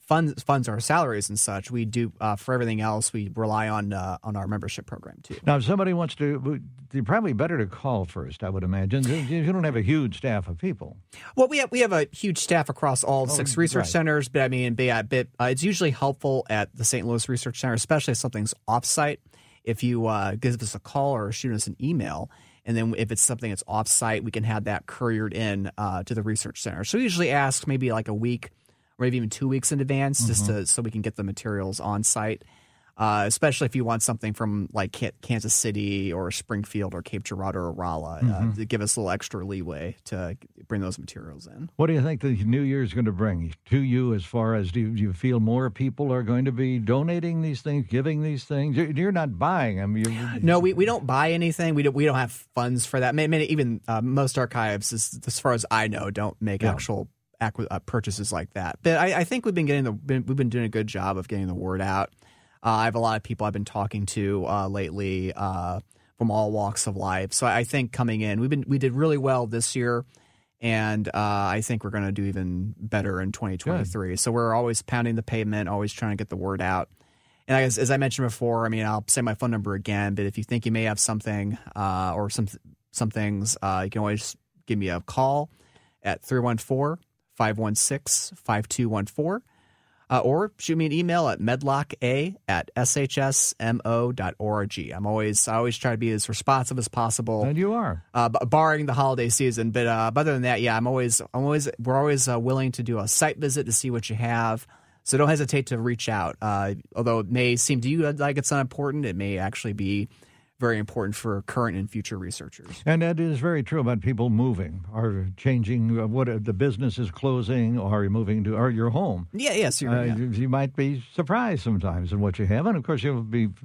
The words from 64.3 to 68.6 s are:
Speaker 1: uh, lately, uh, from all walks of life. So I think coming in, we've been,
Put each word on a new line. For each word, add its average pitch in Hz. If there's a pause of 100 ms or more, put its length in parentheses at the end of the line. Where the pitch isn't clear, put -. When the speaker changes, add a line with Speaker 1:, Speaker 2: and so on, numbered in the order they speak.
Speaker 1:
uh, 98
lately, 95
uh, 92 (360)
from 113
all 107
walks 104
of 101
life. 95
So 127
I 117
think 127
coming 113
in, 107
we've 127
been, 139